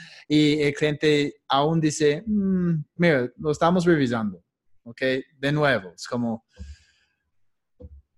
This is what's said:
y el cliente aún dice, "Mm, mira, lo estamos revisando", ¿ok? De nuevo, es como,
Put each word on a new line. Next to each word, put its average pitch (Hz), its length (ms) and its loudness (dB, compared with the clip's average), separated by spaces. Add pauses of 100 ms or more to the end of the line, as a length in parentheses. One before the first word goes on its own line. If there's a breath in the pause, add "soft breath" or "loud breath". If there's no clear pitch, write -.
(280 loud breath)
y 151 340 2
el 147 120 0
cliente 147 640 0 (120)
aún 151 320 0
dice, 151 480 0
"Mm, 190 460 0 (220)
mira, 143 420 2
lo 156 140 -4
estamos 170 340 2
revisando", 117 580 0 (400)
¿ok? - 180 -18 (360)
De 139 160 -4
nuevo, 127 420 0
es - 100 -16
como, 117 380 -6 (1700 soft breath)